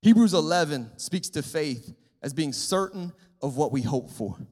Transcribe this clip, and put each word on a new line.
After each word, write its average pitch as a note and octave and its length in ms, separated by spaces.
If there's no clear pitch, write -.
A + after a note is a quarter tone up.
Hebrews A3 320
eleven D#3 600
speaks - 340
to D3+ 120
faith C#3 520
as C#3 120
being D3 180
certain F#3 600
of C3+ 160
what C#3 140
we C3 120
hope B2 280
for. G2 260